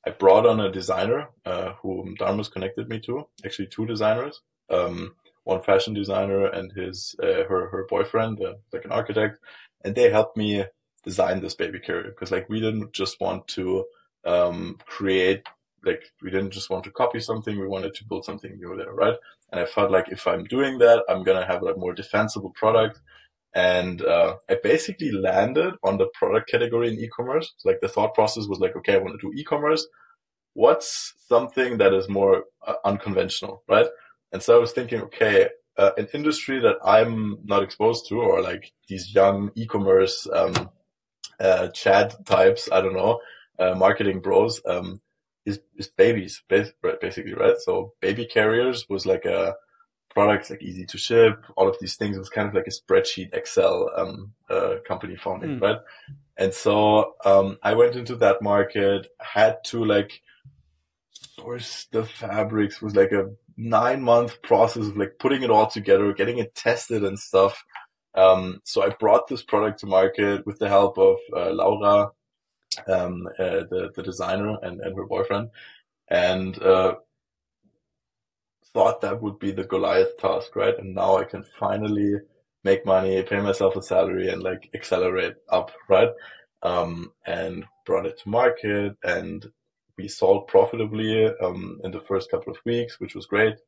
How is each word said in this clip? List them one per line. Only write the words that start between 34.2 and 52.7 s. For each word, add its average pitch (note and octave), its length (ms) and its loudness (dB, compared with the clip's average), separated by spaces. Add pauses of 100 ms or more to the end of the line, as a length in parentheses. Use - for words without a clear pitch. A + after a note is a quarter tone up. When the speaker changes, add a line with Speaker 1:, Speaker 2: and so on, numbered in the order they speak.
Speaker 1:
And F#2+ 100 -8
so A#2 140 6
I - 20 10
was A#2 140 2
thinking, A#2 300 -4
"Okay, G2+ 480 4 (260)
uh, G2 240 6
an G#2 80 -6 (100)
industry D3+ 420 -2
that G#2 220 2
I'm A2 640 2
not G2+ 180 2
exposed A2 460 -2
to, A2 200 -4
or, F2+ 120 4 (100)
like, F#2 220 -12 (160)
these F#2 260 -12
young G2 400 4
e-commerce, G2 640 2 (160)
um, E2+ 380 0 (800)
uh, F#2 200 2 (140)
chat G2+ 240 6 (200)
types, F#2+ 360 4 (100)
I F#2+ 80 4
don't F#2 220 -2
know, A2 180 2 (420)
uh, F#2 120 2 (120)
marketing G2 340 2
bros, G2 460 2
um, F#2 340 -6 (440)
is, G2+ 160 -6 (160)
is - 120 -12
babies, F#2+ 600 0
bas-, G2+ 240 2 (280)
basically, - 340 -8
right?" A#2+ 240 4
So F#2 420 -4
baby G#2 260 -2
carriers A#2 600 0
was, G2 180 -4
like, F#2 180 0 (140)
a F#2+ 180 -2 (600)
product, G#2 340 2
like, - 120 -14
easy F2+ 240 -12
to - 120 -14
ship, A2+ 360 6 (220)
all F#2+ 120 4
of F#2+ 120 -2
these F#2 160 -12
things. G#2 200 -2
It F#2+ 40 -8
was F#2+ 80 -14 (100)
kind G#2 100 -2
of G2+ 60 -8
like F#2 140 0
a - 20 -12